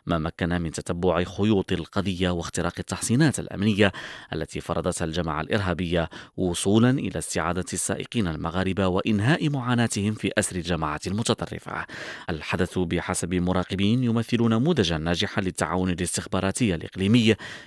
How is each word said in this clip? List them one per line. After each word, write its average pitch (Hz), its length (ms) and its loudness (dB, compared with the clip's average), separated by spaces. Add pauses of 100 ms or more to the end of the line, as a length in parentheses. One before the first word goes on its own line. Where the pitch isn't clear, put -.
ما 85 120 2
مكن 82 300 -2 (140)
من 80 80 -2
تتبع 87 540 0
خيوط 98 480 2
القضية 90 580 0
واختراق 87 480 -2
التحسينات 117 600 2
الأمنية 98 540 2 (400)
التي 78 280 -6
فرضتها 85 440 -2
الجماعة 80 360 -2
الإرهابية، 87 680 0 (280)
وصولا 101 540 4
إلى 101 280 -2
استعادة 87 540 -2
السائقين 98 540 -4
المغاربة 90 600 -2
وإنهاء 107 640 2
معاناتهم 117 640 0
في 98 240 -4
أسر 95 180 -2
الجماعة 80 500 -2
المتطرفة. 85 800 -4 (440)
الحدث 87 480 -2
بحسب 87 560 -2
مراقبين 92 720 2
يمثل 117 380 0
نموذجا 113 560 4
ناجحا 87 440 0
للتعاون 92 480 0
الاستخباراتي 92 840 0
الإقليمي 107 600 4 (320)